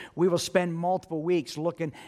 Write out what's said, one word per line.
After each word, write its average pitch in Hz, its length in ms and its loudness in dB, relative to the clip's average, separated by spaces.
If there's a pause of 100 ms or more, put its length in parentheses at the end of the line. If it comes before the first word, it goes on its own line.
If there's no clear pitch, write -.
(140)
We 170 120 4
will 175 120 4
spend 180 360 0
multiple 175 460 -2
weeks 160 380 0
looking 165 340 -4 (160)